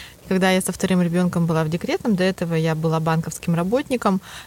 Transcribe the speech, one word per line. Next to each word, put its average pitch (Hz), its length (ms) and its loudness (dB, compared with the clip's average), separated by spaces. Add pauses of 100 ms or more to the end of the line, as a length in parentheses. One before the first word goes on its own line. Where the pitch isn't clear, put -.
(300)
Когда 190 220 2
я 185 100 4
со 185 100 -4
вторым 185 300 2
ребенком 175 440 2
была 160 200 2
в 156 40 -2
декретном, 226 460 -2
до 180 80 2
этого 185 300 -2
я 160 220 2
была 160 260 0
банковским 165 540 0
работником, 202 680 0 (260)